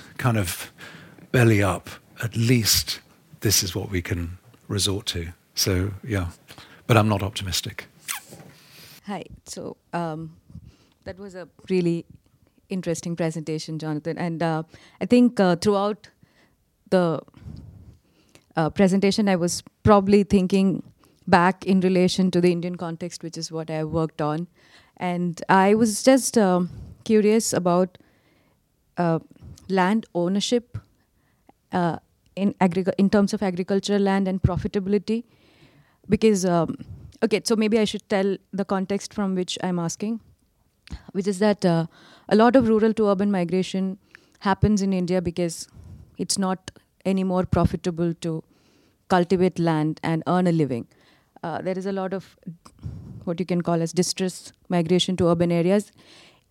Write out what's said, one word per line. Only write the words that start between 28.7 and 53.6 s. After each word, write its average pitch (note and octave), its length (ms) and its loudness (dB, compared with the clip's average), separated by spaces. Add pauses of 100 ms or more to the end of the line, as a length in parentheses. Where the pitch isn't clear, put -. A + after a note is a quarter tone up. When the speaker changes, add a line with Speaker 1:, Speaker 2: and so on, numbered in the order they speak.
Speaker 2:
uh, E3 220 0 (500)
land F#3+ 360 2 (100)
ownership, G3 600 -2 (960)
uh, F3 260 -2 (380)
in G3 200 -2
agric-, F#3 420 0
in G3 120 2
terms G3+ 240 2
of G#3 100 -4
agricultural G3 580 -2
land G3 260 2
and F#3+ 140 -2
profitability, G3+ 840 -2 (840)
because, G3+ 360 2
um, E3+ 320 0 (440)
okay, G3+ 220 0
so A#3 120 0
maybe G#3+ 220 2
I G#3+ 80 4
should - 240 -8
tell G3 280 0 (140)
the G3 140 -4
context G3 480 -4
from F#3+ 220 -2
which F3+ 260 -4
I'm F3+ 180 -2
asking, G#3 400 -6 (920)
which F#3 160 -4
is F#3 120 -2
that, G3+ 260 2
uh, E3 200 2 (440)
a G3+ 60 4
lot A3+ 200 6
of B3 120 6
rural A3 260 4
to G#3+ 140 2
urban G3+ 220 2
migration F#3 680 -2 (420)
happens G#3 420 2
in G3 120 0
India F3+ 280 0
because E3+ 460 -6 (500)
it's - 200 -4
not F#3 340 -4 (340)
anymore F#3 400 0
profitable E3+ 720 -2
to D#3+ 280 -6 (640)
cultivate F3+ 500 2
land D#3 420 0
and D#3+ 240 -2
earn F3+ 220 2
a E3+ 40 4
living. C3+ 360 0 (560)
Uh, D#3+ 180 -6
there F3+ 160 -6
is F#3 80 -8
a G3+ 60 -4
lot F#3+ 220 -6
of - 220 -10 (920)
what E3+ 140 -4
you F3+ 60 -4
can F3 160 -2